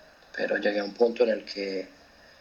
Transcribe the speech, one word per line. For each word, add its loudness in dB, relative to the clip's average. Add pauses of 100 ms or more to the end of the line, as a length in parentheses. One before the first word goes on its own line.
(360)
pero -2
llegué 0
a -2
un -8
punto 4
en 6
el -2
que, -6 (540)